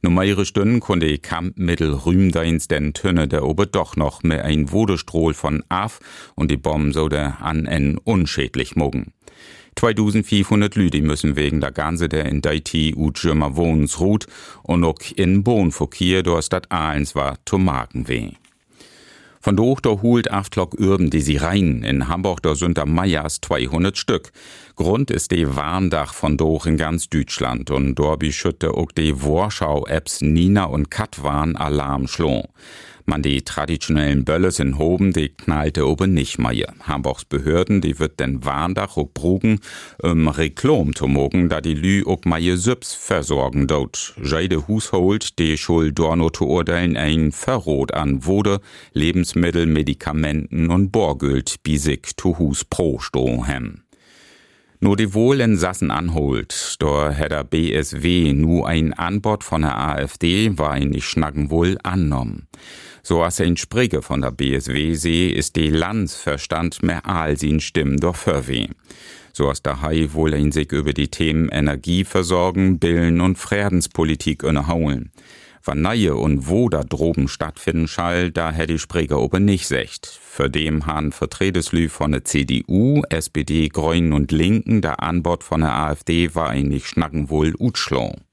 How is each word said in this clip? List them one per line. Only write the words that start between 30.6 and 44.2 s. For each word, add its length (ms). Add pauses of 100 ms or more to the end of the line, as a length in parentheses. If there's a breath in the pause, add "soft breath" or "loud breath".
und 260
Katwan 640
Alarm 540
schlo. 400 (600 loud breath)
Man 140
die 200
traditionellen 840
Bölles 340
in 200
Hoben, 340
die 160
knallte 580
oben 260
nicht 280
mehr. 420
Hamburgs 420
Behörden, 560
die 200
wird 180
den 260
Warndach 520
auch 180
brugen, 460 (420 loud breath)
um 240
Reklam 720
zu 100
mogen, 420
da 120
die 140
Lü 300
auch 200
mehr 320
Süps 380
versorgen 760
dort. 520